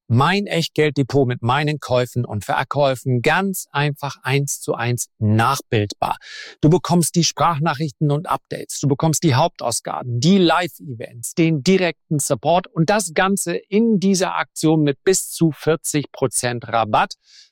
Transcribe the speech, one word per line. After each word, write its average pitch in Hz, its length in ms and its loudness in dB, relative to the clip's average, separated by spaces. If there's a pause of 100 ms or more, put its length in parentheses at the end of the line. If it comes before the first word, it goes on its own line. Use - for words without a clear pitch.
mein 165 380 2
Echtgeld-Depot 147 840 0
mit 123 140 -6
meinen 147 360 0
Käufen 123 460 -2
und 104 200 -8
Verkäufen 135 800 0
ganz 185 480 0
einfach 143 520 -4
eins 139 380 -2
zu - 140 -6
eins 120 440 -4
nachbildbar. 110 1000 0 (440)
Du 156 80 4
bekommst 170 460 2
die 170 80 2
Sprachnachrichten 151 880 -2
und 147 160 -2
Updates, - 540 -8
du 143 80 0
bekommst 147 340 0
die 127 140 4
Hauptausgaben, 123 840 -2
die 170 200 4
Live-Events, 160 960 -2
den 160 280 2
direkten 180 560 0
Support 151 480 0
und 160 240 0
das 202 240 0
Ganze 185 400 0
in 214 460 2
dieser 180 340 0
Aktion 160 480 0
mit 143 220 -2
bis - 260 0
zu 160 220 0
vierzig - 580 -2
Prozent 120 560 -4
Rabatt 113 480 0 (380)